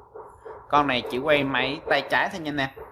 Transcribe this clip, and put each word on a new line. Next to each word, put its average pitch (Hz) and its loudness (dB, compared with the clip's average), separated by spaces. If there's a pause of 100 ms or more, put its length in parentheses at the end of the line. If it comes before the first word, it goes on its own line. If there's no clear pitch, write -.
(680)
Con 143 4
này 123 0
chỉ 123 -2
quay 143 4
máy 135 -2 (100)
tay 143 2
trái 147 2
thôi 190 -8
nha 147 -6
anh 147 -6
em. 135 0 (220)